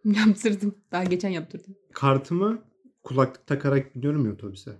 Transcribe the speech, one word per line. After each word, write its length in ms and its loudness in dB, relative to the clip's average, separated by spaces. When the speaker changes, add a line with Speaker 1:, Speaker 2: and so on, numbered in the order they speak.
Speaker 1:
Yaptırdım. 680 2
Daha 120 -2
geçen 240 -2
yaptırdım. 480 -8
Speaker 2:
Kartımı 680 0
kulaklık 440 -2
takarak 480 0
gidiyorum 320 0
ya 60 -2
otobüse. 480 -14